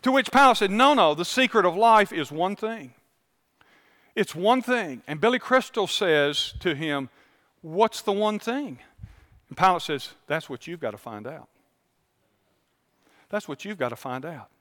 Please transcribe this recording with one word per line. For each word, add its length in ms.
To 100
which 220
Palance 240
said, 160
"No, 220
no, 200
the 100
secret 400
of 120
life 360
is 200
one 240
thing. 380
It's 180
one 260
thing." 460
And 140
Billy 180
Crystal 480
says 720
to 160
him, 340
"What's 420
the 80
one 300
thing?" 400
And 80
Palance 260
says, 320
"That's 240
what 160
you've 140
gotta 180
find 300
out. 180
That's 180
what 180
you've 140
gotta 160
find 300
out." 240